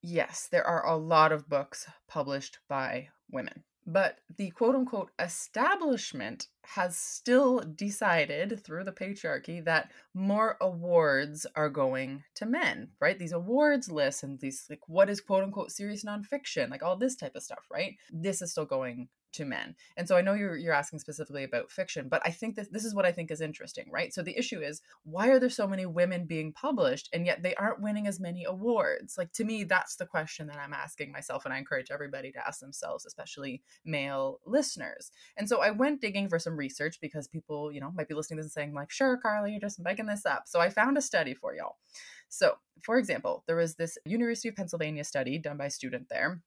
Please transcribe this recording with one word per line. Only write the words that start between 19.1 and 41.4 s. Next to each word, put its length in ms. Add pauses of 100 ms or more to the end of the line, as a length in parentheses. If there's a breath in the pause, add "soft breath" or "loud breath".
to 100
men. 320 (220 soft breath)
And 100
so 80
I 60
know 120
you're, 220
you're 180
asking 260
specifically 440
about 260
fiction, 380
but 160
I 80
think 240
that 160
this 140
is 100
what 100
I 60
think 200
is 100
interesting, 500
right? 220
So 100
the 140
issue 240
is, 200 (220 soft breath)
why 240
are 120
there 100
so 180
many 180
women 400
being 280
published 580
and 140
yet 180
they 120
aren't 260
winning 260
as 100
many 280
awards? 720
Like, 160
to 100
me, 220
that's 320
the 80
question 420
that 100
I'm 160
asking 380
myself, 320
and 100
I 40
encourage 340
everybody 400
to 160
ask 140
themselves, 440
especially 560 (220 soft breath)
male 600
listeners. 680 (240 loud breath)
And 140
so 100
I 120
went 280
digging 300
for 100
some 160
research 460
because 260
people, 460
you 80
know, 120
might 140
be 80
listening 220
to 60
this 120
and 80
saying, 100
like, 160
"Sure, 280
Carly, 340
you're 80
just 220
making 240
this 200
up." 200
So 160
I 80
found 280
a 40
study 320
for 200